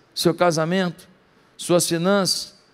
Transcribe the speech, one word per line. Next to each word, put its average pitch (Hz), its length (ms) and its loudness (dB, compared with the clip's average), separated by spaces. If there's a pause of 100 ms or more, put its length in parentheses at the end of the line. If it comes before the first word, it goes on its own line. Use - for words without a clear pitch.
(140)
Seu 170 180 2
casamento? 170 760 0 (480)
Suas 170 320 0
finanças? 180 680 0 (200)